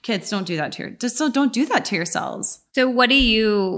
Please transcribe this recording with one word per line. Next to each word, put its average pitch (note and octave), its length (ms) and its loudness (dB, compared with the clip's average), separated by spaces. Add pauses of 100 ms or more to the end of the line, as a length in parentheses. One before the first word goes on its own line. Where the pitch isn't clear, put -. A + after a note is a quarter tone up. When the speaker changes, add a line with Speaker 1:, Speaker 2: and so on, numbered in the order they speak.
Speaker 1:
kids, G3+ 280 -4
don't G3 160 -2
do E3+ 100 -4
that D3+ 160 -4
to - 100 -10
your, - 80 -10
just - 280 -4
don't, D4+ 160 0
don't C#4 180 2
do C4 140 0
that A4 200 0
to G3+ 100 -2
yourselves. - 640 -4 (140)
Speaker 2:
So C4 140 2
what B3 200 4
do B3+ 80 4
you, A3 600 4